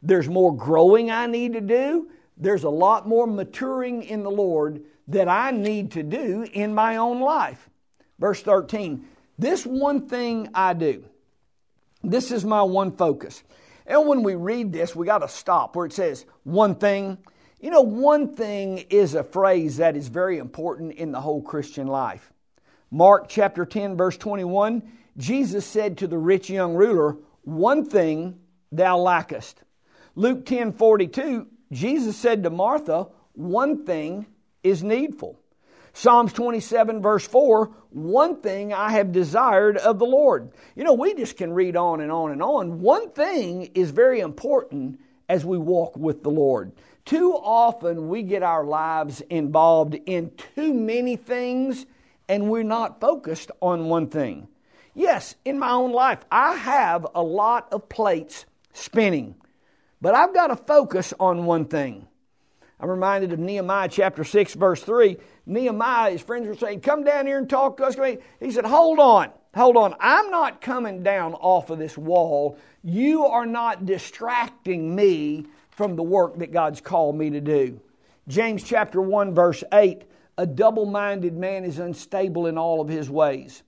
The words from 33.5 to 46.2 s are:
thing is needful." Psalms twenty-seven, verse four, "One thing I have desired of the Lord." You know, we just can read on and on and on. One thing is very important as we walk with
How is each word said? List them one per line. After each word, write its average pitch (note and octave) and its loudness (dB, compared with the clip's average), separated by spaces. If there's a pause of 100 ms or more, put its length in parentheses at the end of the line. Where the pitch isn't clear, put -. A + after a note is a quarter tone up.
thing F3 -6 (360)
is F#3 0
needful." B3 -4 (520)
Psalms A#3+ 4
twenty-seven, A3+ 0
verse G#3 2
four, A3+ 4 (180)
"One A#3+ 0
thing G3+ -6
I G3+ -2
have G3+ 2
desired G3+ 4
of G#3+ 2
the A#3 2
Lord." A#3+ 4 (240)
You C4+ -8
know, D#4 6
we F4 0
just C4+ -8
can E3+ -6
read F3+ 0
on E3+ 0
and D3+ -6
on D#3+ -4
and C#3+ -6
on. F#3 -2
One E4 2
thing A#3+ -4
is F3+ 0
very A#3 4
important D3+ -4 (280)
as F3 0
we F3+ -4
walk E3 -2
with D3+ -4